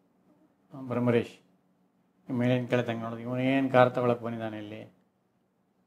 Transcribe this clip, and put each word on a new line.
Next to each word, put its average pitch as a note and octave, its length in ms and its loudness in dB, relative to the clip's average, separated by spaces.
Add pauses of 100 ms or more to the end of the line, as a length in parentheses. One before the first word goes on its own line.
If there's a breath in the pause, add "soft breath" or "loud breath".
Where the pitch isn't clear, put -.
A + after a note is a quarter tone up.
(720)
ಆ, C3+ 80 -16
ಬ್ರಹ್ಮರೇಶ್, A#2+ 600 0 (880)
"ಈ C3+ 40 -4
ಮೇಲಿನ B2 320 2
ಕೆಳತಂಗೆ A#2 360 -2
ನೋಡೋದು, A#2 180 -10
ಇವನು B2+ 220 -6
ಏನ್ C3 300 0
ಕಾರ್ B2 240 6
ತಗೊಳಕ್ B2 260 0
ಬಂದಿದ್ದಾನೆ A2+ 360 -8
ಇಲ್ಲಿ?" G#2+ 360 -14 (920)